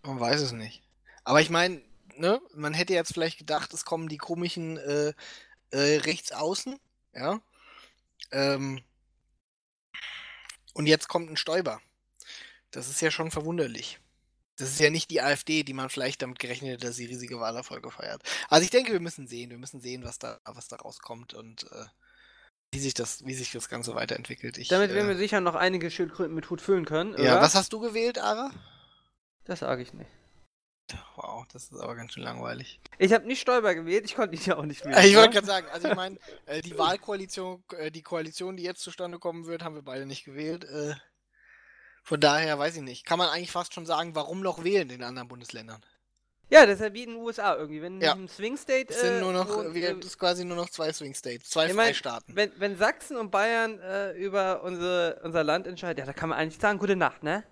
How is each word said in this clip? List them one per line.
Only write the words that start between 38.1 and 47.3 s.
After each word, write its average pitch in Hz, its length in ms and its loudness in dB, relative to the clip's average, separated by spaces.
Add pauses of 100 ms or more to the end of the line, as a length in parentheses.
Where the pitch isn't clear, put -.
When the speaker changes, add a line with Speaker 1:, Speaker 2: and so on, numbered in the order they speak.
Speaker 1:
die 180 60 -12
jetzt 180 200 -8
zustande 175 360 -10
kommen 170 280 -8
wird, 170 160 -8
haben 160 120 -10
wir 151 80 -16
beide 135 240 -10
nicht 135 180 -12
gewählt, 151 400 -8
äh, 147 300 -6 (1120)
von 151 160 -2
daher 151 380 4
weiß 160 180 -2
ich 151 60 -10
nicht. 127 240 -14
Kann 170 120 2
man 180 100 4
eigentlich 165 240 -4
fast 175 220 -6
schon 165 120 -12
sagen, 160 300 -2
warum 160 240 -6
noch 175 240 -4
wählen 180 260 0
in 123 140 -12
anderen 127 240 -10
Bundesländern? 113 560 -16 (680)
Speaker 2:
Ja, 285 160 12
das 202 140 2
ist 220 40 -4
ja 214 80 -4
wie 233 120 -10
in 233 60 -12
den 233 120 -12
U 233 80 -6